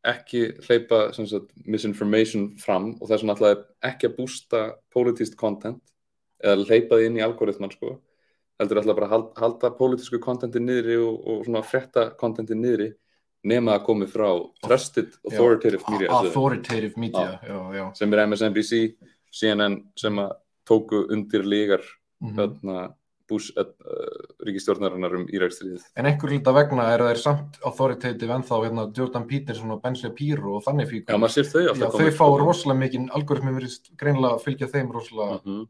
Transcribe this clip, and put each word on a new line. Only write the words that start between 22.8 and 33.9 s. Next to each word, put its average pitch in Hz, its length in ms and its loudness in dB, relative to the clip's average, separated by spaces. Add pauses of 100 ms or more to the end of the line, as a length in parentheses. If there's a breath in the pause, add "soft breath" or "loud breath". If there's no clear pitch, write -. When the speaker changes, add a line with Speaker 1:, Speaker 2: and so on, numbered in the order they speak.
Speaker 1:
Bush, - 280 -6
eh, - 80 0 (840)
ríkisstjórnarinnar 92 680 -2
um 90 120 -6
Íraksstríðið. 92 560 -4 (140)
Speaker 2:
En 123 100 -2
einhver 147 240 0
hluta 135 240 2
vegna 143 300 4 (100)
eru 120 140 2
þeir 117 100 0
samt - 380 -2 (100)
authoritative 123 640 -2
ennþá, 123 320 -2
hérna, 113 220 -2 (100)
Jordan 123 320 -4
Peterson 113 460 -6
og 107 100 -10
Ben 127 140 -4
Shapiro 120 600 -4
og 104 80 -6
þannig 139 240 0
fíkur. 113 220 -8
Speaker 1:
Já, 104 80 2
maður 113 160 4
sér 143 160 2
þau 170 180 4
alltaf 123 140 0
Speaker 2:
Já, 117 80 0
Speaker 1:
koma 156 140 4
Speaker 2:
þau - 20 6
Speaker 1:
upp, 147 80 4
Speaker 2:
fá 156 120 8
Speaker 1:
sko. 139 120 8
Speaker 2:
rosalega 147 400 2
mikinn, 127 320 -2
algoritmi 135 480 -2
virðist 127 380 -12